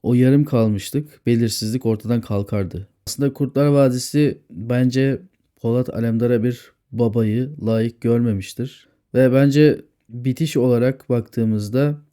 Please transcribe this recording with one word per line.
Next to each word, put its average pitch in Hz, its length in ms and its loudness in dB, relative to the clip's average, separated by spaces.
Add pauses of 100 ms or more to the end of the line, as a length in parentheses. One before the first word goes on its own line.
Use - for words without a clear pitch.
O 120 120 0
yarım 131 300 4
kalmışlık, 117 800 -2
belirsizlik 117 600 -2
ortadan 113 340 -2
kalkardı." 101 680 -6 (180)
Aslında 139 260 -4
Kurtlar 139 340 -2
Vadisi 139 720 2 (120)
bence 123 720 -2 (340)
Polat 120 380 -2
Alemdar'a 117 480 0
bir 123 300 -6 (200)
babayı 113 580 0 (160)
layık 113 340 -2
görmemiştir. 117 880 -4 (260)
Ve 127 180 4
bence 143 480 4 (280)
bitiş 127 480 -4
olarak 127 520 0
baktığımızda 117 920 -2 (140)